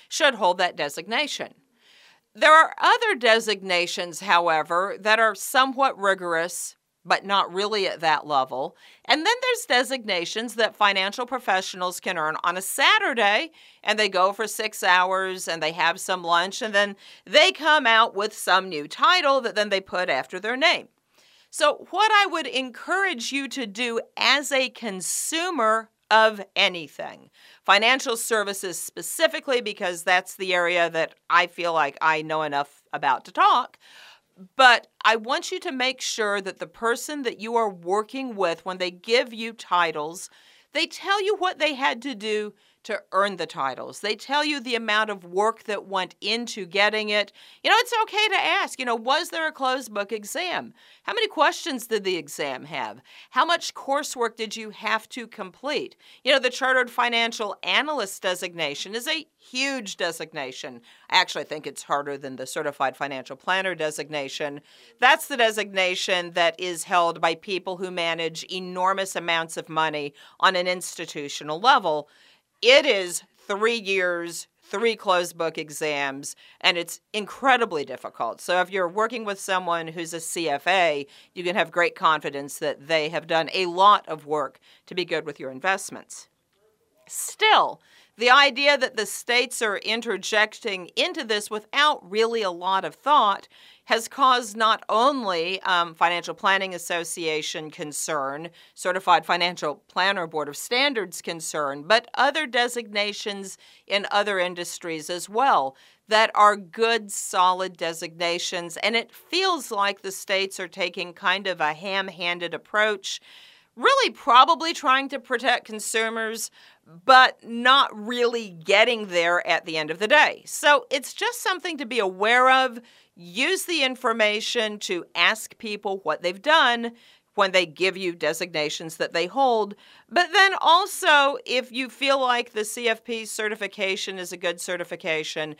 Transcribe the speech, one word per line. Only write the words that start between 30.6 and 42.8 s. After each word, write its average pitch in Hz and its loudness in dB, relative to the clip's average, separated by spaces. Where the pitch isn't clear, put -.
that 165 -2
I 175 6
feel 170 -4
like 147 0
I 160 2
know 156 -2
enough 143 -4
about 143 0
to 185 -20
talk, 320 2
but 247 8
I 220 6
want 262 -4
you 370 -6
to 359 -6
make 262 -4
sure 202 -2
that 185 -10
the 165 -10
person 254 -4
that 240 -6
you 226 -4
are 226 2
working 208 -4
with, 170 -2
when 185 -8
they 180 -4
give 226 0
you 226 -8
titles, 165 -2
they 311 0
tell 392 -2
you 403 0
what 359 -2
they 302 0
had 262 -2
to 269 -6
do 214 -4